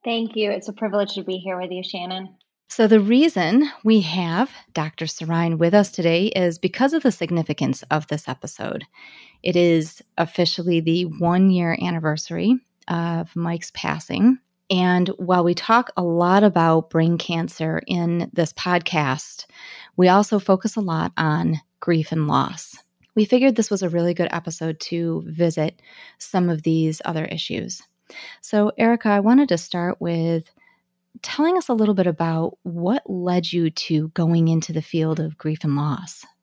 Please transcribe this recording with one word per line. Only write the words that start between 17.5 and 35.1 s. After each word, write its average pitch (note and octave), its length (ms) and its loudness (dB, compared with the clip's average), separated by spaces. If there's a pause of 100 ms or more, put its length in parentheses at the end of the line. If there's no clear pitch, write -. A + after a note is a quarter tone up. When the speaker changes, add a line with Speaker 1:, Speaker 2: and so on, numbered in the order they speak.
Speaker 2:
in E3+ 460 -2
this E3 200 0
podcast, D#3+ 960 -2 (500)
we F3+ 120 6
also G3+ 300 4
focus F#3+ 380 0
a A3+ 40 -4
lot E3+ 360 -2
on D#3+ 440 0 (200)
grief E3 320 0
and D#3 160 -2
loss. C3+ 480 -4 (400)
We A3 80 4
figured B3+ 320 4
this A3 140 0
was G3 120 -2
a F3+ 60 -2
really E3+ 260 0
good E3+ 160 -2
episode D#3+ 500 -6
to E3 460 -4
visit E3 560 -2 (360)
some F3+ 300 -2
of D#3 140 -2
these D#3+ 420 0
other D#3+ 200 -4
issues. - 580 -8 (580)
So, G#3 380 0
Erica, A#3 300 2
I G3+ 120 2
wanted B3+ 280 4
to E3+ 100 0
start F3 420 -6
with E3 440 -2 (760)
telling E4 340 0
us F4+ 120 -2
a B3+ 60 0
little G#3+ 200 2
bit F#3 120 2
about E3 560 -2
what F3+ 460 -4
led F3+ 440 -2
you E3+ 180 0
to D#3+ 380 -2
going E3 380 2
into E3 260 0
the D#3+ 100 -4
field D#3+ 360 -2